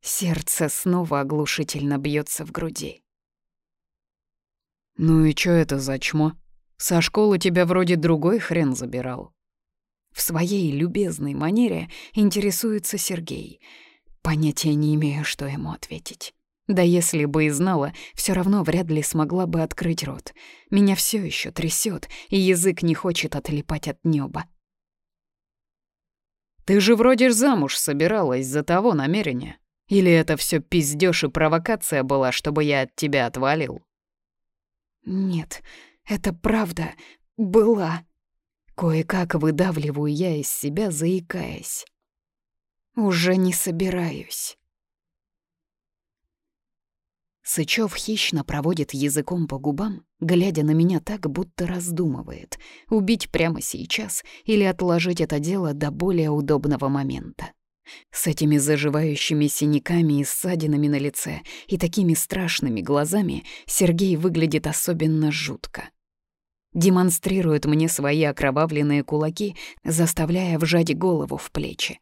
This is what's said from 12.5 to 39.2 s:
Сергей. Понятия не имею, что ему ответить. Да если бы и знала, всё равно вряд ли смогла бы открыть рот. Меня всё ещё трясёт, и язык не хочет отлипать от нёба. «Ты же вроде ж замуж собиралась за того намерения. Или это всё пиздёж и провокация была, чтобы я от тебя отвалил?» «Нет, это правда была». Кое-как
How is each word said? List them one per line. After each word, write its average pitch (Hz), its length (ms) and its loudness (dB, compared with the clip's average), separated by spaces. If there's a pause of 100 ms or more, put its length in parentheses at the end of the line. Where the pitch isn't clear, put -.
Сергей. 165 600 -8 (600)
Понятия 156 520 2
не 151 200 2
имею, 151 300 0
что - 220 -6
ему 151 260 -8
ответить. - 640 -14 (320)
Да 185 160 4
если 175 420 4
бы 151 220 2
и 151 40 2
знала, 151 420 0 (220)
всё - 200 -2
равно 190 280 2
вряд 165 260 0
ли 151 140 0
смогла 160 440 -2
бы 165 160 -2
открыть 160 420 -4
рот. - 300 -12 (360)
Меня 196 240 6
всё 196 300 -2
ещё - 260 -6
трясёт, 165 580 -4 (200)
и 196 100 2
язык 185 440 2
не 170 120 4
хочет 165 400 -4
отлипать 147 540 -6
от 143 160 -8
нёба. 147 400 0 (2250)
«Ты 202 160 6
же 208 140 6
вроде 247 360 6
ж - 20 4
замуж 214 440 2
собиралась 143 720 0
за 139 160 -2
того 190 320 2
намерения. 151 640 -2 (300)
Или 190 240 6
это 160 240 4
всё 156 240 0
пиздёж 165 640 2
и 147 40 2
провокация 156 760 0
была, 131 260 2
чтобы 151 320 -2
я 143 200 2
от 131 120 -6
тебя 139 320 0
отвалил?» 135 560 -2 (1200)
«Нет, 185 580 -4 (420)
это 196 280 -2
правда 170 600 -2 (420)
была». 202 680 2 (720)
Кое-как 170 580 0